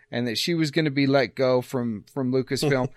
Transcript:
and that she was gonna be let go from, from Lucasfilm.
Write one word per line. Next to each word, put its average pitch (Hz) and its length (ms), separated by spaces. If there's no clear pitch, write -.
and 120 160
that 110 120
she - 160
was 160 160
gonna 156 200
be 139 160
let 135 280
go 127 260
from, 120 520
from 127 200
Lucasfilm. 135 640